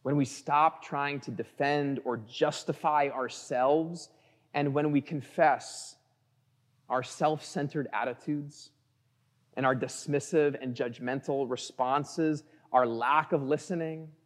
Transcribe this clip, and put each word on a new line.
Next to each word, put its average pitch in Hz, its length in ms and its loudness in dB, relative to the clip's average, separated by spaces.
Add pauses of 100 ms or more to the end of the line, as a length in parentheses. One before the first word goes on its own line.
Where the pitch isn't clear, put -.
when 143 160 0
we 143 80 4
stop 147 580 2
trying 143 380 -4
to - 100 -10
defend 143 720 0
or 120 140 -2
justify 151 960 0
ourselves, 143 960 0 (440)
and 143 200 0
when 147 180 2
we 147 80 4
confess 143 960 0 (920)
our 123 140 0
self-centered 151 880 -2
attitudes 143 800 -6 (840)
and 131 100 0
our 131 100 6
dismissive 143 840 0
and 127 140 -4
judgmental 131 760 -4
responses, 143 920 0 (300)
our 127 120 8
lack 120 460 2
of 151 120 2
listening 160 680 -2 (160)